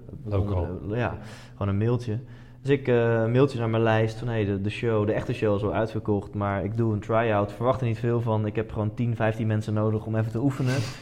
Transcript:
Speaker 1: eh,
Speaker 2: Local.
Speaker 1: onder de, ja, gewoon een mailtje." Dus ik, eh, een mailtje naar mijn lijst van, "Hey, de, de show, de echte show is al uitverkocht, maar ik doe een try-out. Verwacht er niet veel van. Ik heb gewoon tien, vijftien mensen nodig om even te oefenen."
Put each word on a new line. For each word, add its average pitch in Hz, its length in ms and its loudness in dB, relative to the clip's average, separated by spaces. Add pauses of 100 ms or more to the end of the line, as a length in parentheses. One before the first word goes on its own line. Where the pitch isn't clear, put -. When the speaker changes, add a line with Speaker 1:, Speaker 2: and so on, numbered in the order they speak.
(260)
Speaker 1:
eh, 104 60 -6
Speaker 2:
Local. 98 300 0
Speaker 1:
onder 76 260 -6
de, 107 80 -2
ja, 113 200 -2 (360)
gewoon 101 160 -4
een 98 100 0
mailtje." 117 400 0 (440)
Dus 135 80 0
ik, 135 180 2
eh, 117 340 4
een 113 100 2
mailtje 131 260 4
naar 117 120 -2
mijn 113 120 2
lijst 110 360 2
van, 123 100 -6
"Hey, 113 160 0
de, 98 160 0
de 101 100 -2
show, 110 360 0
de 107 60 2
echte 113 200 -2
show 107 240 2
is 101 60 -2
al 95 120 0
uitverkocht, 104 600 -2
maar 101 300 0
ik 107 120 -4
doe 113 160 2
een 104 80 0
try-out. 110 520 2
Verwacht 127 280 0
er 123 60 0
niet 110 120 -2
veel 120 220 0
van. 107 260 0
Ik 104 100 -4
heb 110 160 -4
gewoon 107 220 -2
tien, 120 220 -2
vijftien 110 300 0
mensen 107 280 0
nodig 107 320 0
om 110 100 -2
even 110 160 0
te 113 80 -2
oefenen." 131 340 0 (280)